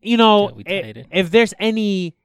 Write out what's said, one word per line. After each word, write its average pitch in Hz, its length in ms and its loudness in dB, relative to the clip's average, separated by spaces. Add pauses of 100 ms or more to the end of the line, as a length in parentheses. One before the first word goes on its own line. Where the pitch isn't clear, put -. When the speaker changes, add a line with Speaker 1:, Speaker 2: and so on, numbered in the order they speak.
Speaker 1:
you 226 160 -2
know, 214 320 4
Speaker 2:
Yeah, - 60 -14
we 104 120 -18
Speaker 1:
i-, 185 160 -6
Speaker 2:
tied 107 160 -14
it. 123 120 -18
Speaker 1:
if 175 200 -2
there's 220 280 2
any 202 560 -4 (100)